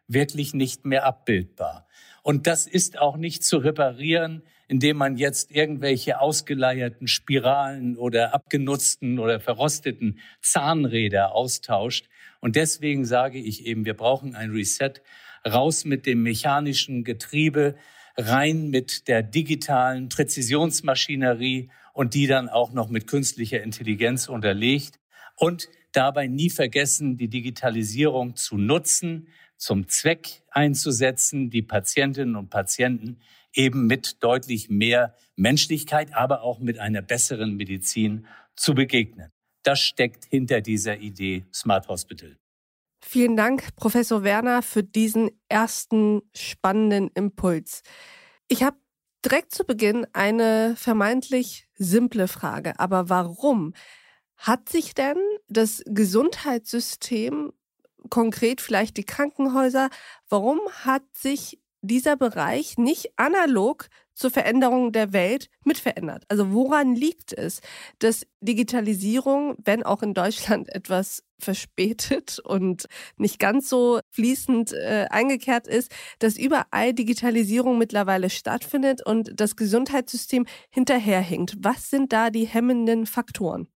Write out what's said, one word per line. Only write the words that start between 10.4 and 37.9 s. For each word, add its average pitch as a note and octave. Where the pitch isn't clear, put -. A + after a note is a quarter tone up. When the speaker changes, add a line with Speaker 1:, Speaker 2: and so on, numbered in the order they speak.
Speaker 1:
Zahnräder A2+
austauscht. A#2
Und A#2
deswegen D3
sage B2
ich G#2+
eben, A2
wir G#2+
brauchen B2+
ein A2
Reset, A2
raus C3+
mit C#3
dem A#2+
mechanischen C3+
Getriebe, D3
rein D3
mit C3
der A#2
digitalen C3
Präzisionsmaschinerie C3
und B2+
die C#3+
dann C3
auch A#2
noch A2+
mit A2+
künstlicher A#2+
Intelligenz A2+
unterlegt. A#2
Und E3+
dabei C3+
nie C#3+
vergessen, C#3
die A#2+
Digitalisierung A#2+
zu -
nutzen, D#3+
zum G2
Zweck -
einzusetzen, C3+
die A2+
Patientinnen C3
und G2
Patienten A#2
eben C3
mit B2
deutlich B2
mehr A2+
Menschlichkeit, D3+
aber B2+
auch A#2
mit A#2+
einer G#2+
besseren A2
Medizin G#2